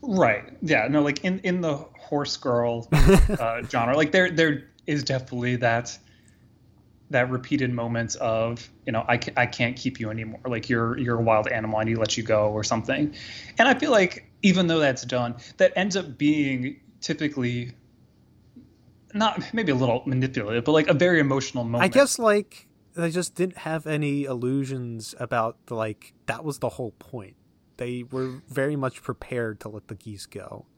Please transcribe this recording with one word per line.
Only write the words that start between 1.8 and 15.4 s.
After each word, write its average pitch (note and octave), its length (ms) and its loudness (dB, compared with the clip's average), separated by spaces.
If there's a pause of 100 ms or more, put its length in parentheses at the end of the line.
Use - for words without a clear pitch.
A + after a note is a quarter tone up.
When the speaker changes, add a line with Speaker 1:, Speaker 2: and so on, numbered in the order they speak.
Speaker 1:
girl, A#2+ 520 -2
Speaker 2:
<laughs> - 40 2
Speaker 1:
uh, C#3 720 6
genre, B2 320 0
like, D#3 160 4
there, F#3 180 4
there D#3 360 2 (200)
is D3 180 -2
definitely B2 540 -2
that, A#2 400 0 (1120)
that B2+ 200 2
repeated B2+ 420 -2
moments A#2 440 -4
of, A2+ 520 -2 (180)
you C#3 60 -4
know, A2+ 160 -2
"I A#2+ 100 2
ca-, - 200 -6
I B2 80 4
can't A#2+ 320 -4
keep - 220 -6
you A2 100 -6
anymore. A2 360 -10
Like, A#2 220 -6
you're, A#2 300 0
you're A#2+ 220 -2
a - 20 0
wild A2 260 4
animal. A2+ 320 -2
I A2 40 0
need A2+ 100 0
to A2+ 60 -2
let A2 180 0
you A#2 60 -4
go," G#2+ 260 2
or G#2+ 140 -2
something. C3 500 -2 (460)
And A#3 80 6
I C4 80 4
feel D4 160 -2
like F#3+ 380 2 (120)
even F#3 260 4
though E3 120 2
that's C3+ 240 2
done, A#2+ 320 -2 (220)